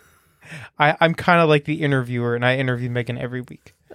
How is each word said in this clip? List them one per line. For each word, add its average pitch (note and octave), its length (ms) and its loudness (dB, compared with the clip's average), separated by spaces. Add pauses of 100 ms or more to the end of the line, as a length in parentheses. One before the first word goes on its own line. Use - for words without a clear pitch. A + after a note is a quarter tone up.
<laughs> - 760 -20
I, D3+ 220 2
I'm E3 140 2
kinda E3+ 300 4
like D3+ 220 2
the D3+ 160 -4
interviewer, B2 520 -2
and A#2+ 120 0
I B2+ 100 2
interview B2+ 320 -2
Megan A#2+ 300 -4
every B2+ 240 -8
week. - 320 -20 (200)